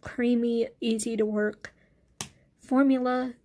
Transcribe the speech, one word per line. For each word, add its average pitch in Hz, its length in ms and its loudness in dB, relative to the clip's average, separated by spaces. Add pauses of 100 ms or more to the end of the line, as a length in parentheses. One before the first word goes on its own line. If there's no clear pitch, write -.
creamy, 240 680 0 (120)
easy 226 360 -2
to 214 100 2
work 214 480 -4 (840)
formula, 254 760 0 (100)